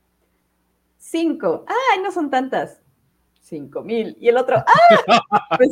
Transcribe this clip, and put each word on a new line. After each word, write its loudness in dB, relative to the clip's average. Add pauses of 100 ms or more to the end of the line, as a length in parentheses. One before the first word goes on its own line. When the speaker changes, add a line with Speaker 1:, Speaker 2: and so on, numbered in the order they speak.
(1040)
Speaker 1:
Cinco. -4
Ay, 0
no -6
son -6
tantas. -6 (640)
Cinco -14
mil. -6
Y 0
el 4
otro, 0
¡ah! 4 (260)
Speaker 2:
<laughs> -2
Speaker 1:
Pues 2